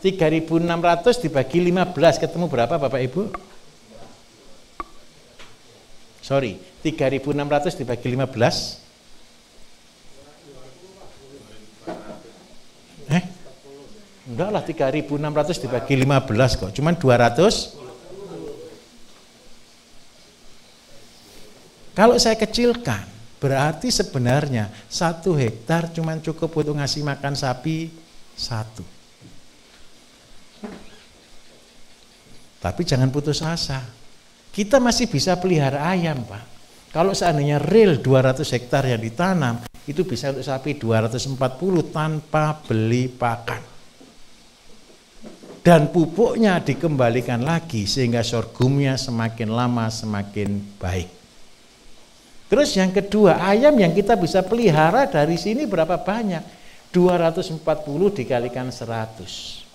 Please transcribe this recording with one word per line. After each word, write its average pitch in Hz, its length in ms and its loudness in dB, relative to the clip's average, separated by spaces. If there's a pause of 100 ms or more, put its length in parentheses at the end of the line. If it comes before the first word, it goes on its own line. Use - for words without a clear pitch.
tiga 185 240 2
ribu 160 320 2
enam 170 240 -2
ratus 170 400 2
dibagi 151 400 0
lima 180 240 2
belas, 156 320 4
ketemu 165 320 -4
berapa 123 240 0
Bapak 139 240 -2
Ibu? 165 320 -4 (3000)
Sorry, 135 400 -2 (240)
tiga 156 240 0
ribu 139 240 -2
enam 143 160 -2
ratus 147 320 0
dibagi 120 320 -4
lima 131 160 -2
belas. - 560 -2 (4000)
Eh? 170 160 0 (1040)
Enggak 135 240 -4
lah, 180 120 -4
tiga 135 280 -2
ribu 147 240 -4
enam 151 160 -4
ratus 151 320 -2
dibagi 123 320 -2
lima 131 280 4
belas 117 360 2
kok, 92 160 -8
cuman 160 240 2
dua 120 240 6
ratus. 151 560 2 (4000)
Kalau 240 240 6
saya 233 160 4
kecilkan, 220 720 -2 (320)
berarti 147 540 0
sebenarnya 127 800 0 (160)
satu 165 480 -2
hektar 160 580 -2
cuman 160 300 -4
cukup 160 400 -4
untuk 147 160 -2
ngasih 143 240 -4
makan 139 320 -4
sapi 160 560 -4 (420)
satu. 113 480 -8 (3750)
Tapi 90 180 -4
jangan 131 300 2
putus 143 320 -2
asa. 156 400 -4 (680)
Kita 214 320 2
masih 247 240 0
bisa 175 320 -2
pelihara 147 520 0
ayam, 170 360 -2
Pak. 101 180 -14 (500)
Kalau 180 200 2
seandainya 147 480 2
real 190 400 6
dua 131 240 4
ratus 131 280 0
hektar 135 360 0
yang 113 120 0
ditanam, 120 600 -2 (240)
itu 147 160 -4
bisa 135 320 -4
untuk 131 120 -8
sapi 139 320 -4
dua 113 280 2
ratus 123 240 -4
empat 127 320 -2
puluh 180 320 2
tanpa 156 640 -2
beli 117 480 0
pakan. 120 560 -4 (2000)
Dan 156 320 6
pupuknya 185 640 2
dikembalikan 127 880 0
lagi 147 400 -2
sehingga 120 400 0
sorghumnya 131 720 0
semakin 113 560 -4
lama 120 360 0
semakin 101 720 -4 (200)
baik. 90 400 -6 (1200)
Terus 247 320 2
yang 185 160 2
kedua, 202 480 4
ayam 220 320 6
yang 180 240 4
kita 202 160 4
bisa 185 320 2
pelihara 190 640 4
dari 165 320 2
sini 233 240 -2
berapa 175 320 0
banyak? 190 480 -4 (480)
Dua 180 240 6
ratus 170 320 0
empat 156 320 -2
puluh 170 320 0
dikalikan 127 560 -4
seratus. 113 1040 -10